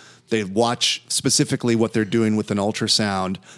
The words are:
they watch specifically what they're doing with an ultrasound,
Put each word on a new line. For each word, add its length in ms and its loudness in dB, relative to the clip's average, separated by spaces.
they 160 0
watch 640 0
specifically 680 0
what 180 2
they're 120 2
doing 320 2
with 160 -2
an 60 0
ultrasound, 800 -2